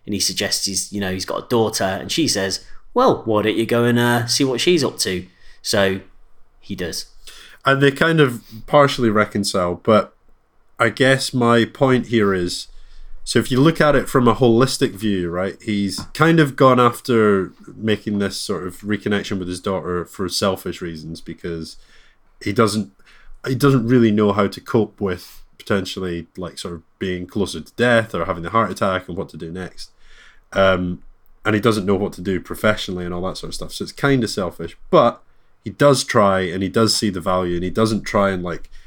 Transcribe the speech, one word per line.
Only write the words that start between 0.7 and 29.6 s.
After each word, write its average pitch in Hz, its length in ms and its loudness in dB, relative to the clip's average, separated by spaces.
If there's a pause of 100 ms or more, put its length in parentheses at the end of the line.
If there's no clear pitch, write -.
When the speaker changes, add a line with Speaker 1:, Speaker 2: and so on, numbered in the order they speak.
Speaker 1:
you 101 100 -6
know, 95 100 -4
he's 95 140 -6
got - 180 -6
a - 40 -20
daughter. 113 360 0
And 95 280 -4
she 156 160 0
says, 95 380 -2 (280)
"Well, 247 320 2
why 107 180 2
don't 107 140 0
you 113 100 0
go 120 160 2
and, 120 160 2
uh, 120 260 2
see 135 200 0
what 127 160 -2
she's 175 220 2
up - 160 -4
to?" 92 280 -4 (340)
So 98 380 2 (640)
he - 140 -14
does. 90 300 -8 (600)
Speaker 2:
And 135 180 4
they 139 80 6
kind 165 300 2
of 120 200 2 (240)
partially 139 440 4
reconcile, 101 680 0
but 104 400 2 (640)
I 117 100 2
guess 135 440 0
my 117 320 4
point 127 420 0
here 104 260 2
is, 90 340 -4 (580)
so - 120 -2
if 113 140 0
you 127 80 2
look 160 220 4
at 147 140 4
it 120 140 0
from 127 180 4
a 110 80 4
holistic 127 560 2
view, 98 380 -2
right, 90 320 -6
he's 101 380 -4 (140)
kind 165 260 4
of 135 160 2
gone 131 240 6
after 110 720 2 (240)
making 104 440 -2
this 98 180 -4
sort 90 280 -6
of 90 140 -10
reconnection 104 580 -4
with 92 120 -6
his 90 100 -6
daughter 90 460 -4
for - 240 -8
selfish 95 520 -4
reasons 82 400 -12
because 82 540 -12 (680)
he 104 120 -4
doesn't, 107 380 0 (540)
he 135 100 -4
doesn't 135 320 4
really 120 220 4
know 104 220 2
how 101 160 2
to - 140 -10
cope - 400 -2
with 92 420 -6 (160)
potentially, 92 680 -4 (100)
like, 87 200 -10
sort 87 180 -12
of 80 60 -16 (160)
being 90 300 -6
closer 92 320 -4
to - 140 -16
death 117 420 2
or 85 100 -2
having 87 180 -4
the 85 80 -8
heart 107 200 0
attack 95 380 -2
and 87 80 -8
what 85 120 -8
to - 80 -18
do 82 140 -12
next. 90 400 -12 (600)